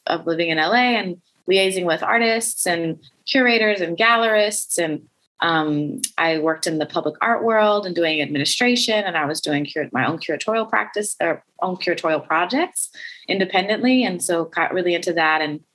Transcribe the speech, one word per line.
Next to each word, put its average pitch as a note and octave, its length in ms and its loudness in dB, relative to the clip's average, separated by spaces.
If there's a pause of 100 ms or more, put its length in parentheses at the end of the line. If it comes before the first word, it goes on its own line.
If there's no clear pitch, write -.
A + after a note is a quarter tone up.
of E3+ 180 -2
living E3 260 0
in D#3+ 80 0
L D#3+ 140 2
A A#3 40 4
and A3 440 0 (300)
liaising F#3+ 340 2
with E3 160 2
artists A3+ 640 0
and E3 380 -2 (240)
curators A3+ 540 2
and E3+ 180 -4
gallerists A3 800 2
and D#3+ 240 -2 (380)
um, D3+ 600 0 (160)
I E3 220 2
worked D#3+ 280 0
in E3 120 -2
the D3+ 80 0
public D#3 340 -4
art A#3 240 0
world G#3 420 2
and F3+ 80 -6
doing D#3 280 0
administration, G#3+ 840 0
and F3 120 -4
I D3+ 100 0
was D#3 140 -4
doing D3 260 -2
cur-, D3 260 -6
my B2+ 140 0
own D#3+ 120 -2
curatorial A3 500 -4
practice, G#3 520 -2
or E3+ 220 -2 (180)
own F#3 160 -2
curatorial E3 500 -2
projects A#3 640 -2 (380)
independently. G3+ 760 2
And F3+ 180 -4
so E3 220 0
got E3 280 -2
really F3+ 220 0
into F3 200 -2
that D#3 280 2
and D3+ 180 -4 (140)